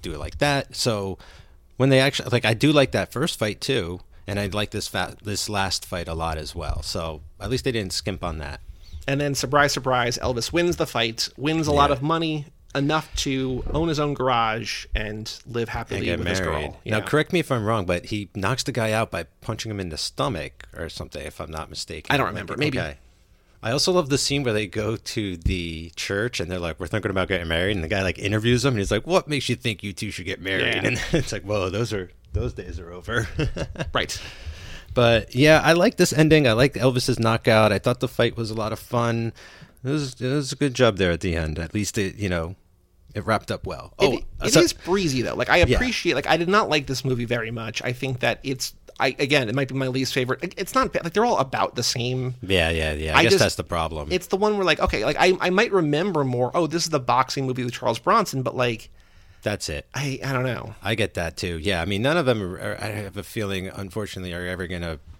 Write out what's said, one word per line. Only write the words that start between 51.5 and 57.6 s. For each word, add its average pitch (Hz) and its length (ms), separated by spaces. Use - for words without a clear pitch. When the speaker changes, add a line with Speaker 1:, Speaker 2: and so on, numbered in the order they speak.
Speaker 2:
the 120 80
same. 123 600
Speaker 1:
Yeah, 90 260
yeah, 80 240
yeah. 76 240
I 143 40
Speaker 2:
I - 20
Speaker 1:
guess 117 100
Speaker 2:
just, 190 100
Speaker 1:
that's 98 120
the 90 100
problem. 80 480
Speaker 2:
it's 175 140
the - 100
one 214 200
where, 196 100
like, 156 140
okay, 113 260
like, 147 120
I, 180 220
I 165 100
might 196 220
remember 165 500
more, 123 320
"Oh, 170 120
this 160 180
is 165 60
the 151 100
boxing 127 460
movie 127 180